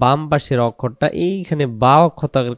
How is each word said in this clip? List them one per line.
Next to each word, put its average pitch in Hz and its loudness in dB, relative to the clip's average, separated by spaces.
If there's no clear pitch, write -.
বাম 147 2
পাশের 143 0
অক্ষরটা 120 -2
এইখানে 175 -2
বা 127 6
অক্ষর 156 -2
থাকার 120 -2